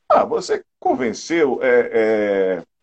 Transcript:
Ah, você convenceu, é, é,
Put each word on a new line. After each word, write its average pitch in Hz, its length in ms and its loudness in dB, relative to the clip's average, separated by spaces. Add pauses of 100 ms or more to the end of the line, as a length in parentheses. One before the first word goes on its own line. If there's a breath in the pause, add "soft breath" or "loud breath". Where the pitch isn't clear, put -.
(120)
Ah, - 120 4
você 381 400 -4 (160)
convenceu, 160 840 -2
é, 123 300 4
é, 101 720 0 (200)